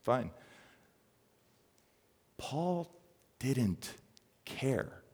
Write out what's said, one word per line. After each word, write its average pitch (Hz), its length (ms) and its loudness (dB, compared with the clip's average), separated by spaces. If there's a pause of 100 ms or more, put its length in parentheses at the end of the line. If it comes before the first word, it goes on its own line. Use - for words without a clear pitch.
Fine. 123 280 2 (2000)
Paul 170 520 -2 (500)
didn't 123 540 2 (520)
care - 560 -2 (120)